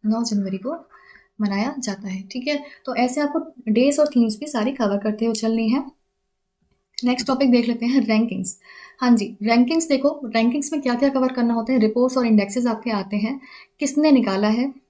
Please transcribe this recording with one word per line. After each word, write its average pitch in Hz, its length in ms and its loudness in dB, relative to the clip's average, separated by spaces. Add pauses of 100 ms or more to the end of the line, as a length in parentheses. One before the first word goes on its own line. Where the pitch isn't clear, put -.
नौ 226 160 0
जनवरी 196 360 -2
को 254 180 -8 (640)
मनाया 208 380 -2
जाता 196 300 -8
है। 190 140 -8
ठीक 247 260 -8
है, 294 160 -4 (220)
तो 247 80 -6
ऐसे 247 260 -2
आपको 294 340 -4 (180)
डेज 277 280 4
और 294 60 4
थीम्स 233 320 2
भी 294 80 -10
सारी 262 260 -2
कवर 202 260 0
करते 214 260 -2
हुए 226 100 0
चलनी 226 340 -2
है। 262 160 0 (1200)
नेक्स्ट 247 220 0
टॉपिक 262 240 2
देख 240 180 4
लेते 233 180 -2
हैं, 269 140 2
रैंकिंग्स। 214 580 -2 (420)
हाँ 247 160 6
जी, 208 260 -4
रैंकिंग्स 247 460 2
देखो, 285 360 0
रैंकिंग्स 240 480 0
में 294 100 -4
क्या 247 120 0
क्या 269 140 2
कवर 262 240 0
करना 233 220 0
होता 226 180 -2
है, 262 60 2
रिपोर्ट्स 247 400 2
और 240 80 2
इंडेक्सेस 220 400 2
आपके 226 240 -2
आते 202 260 -4
हैं, 226 240 -4 (400)
किसने 294 320 2
निकाला 208 360 2
है 247 260 0 (160)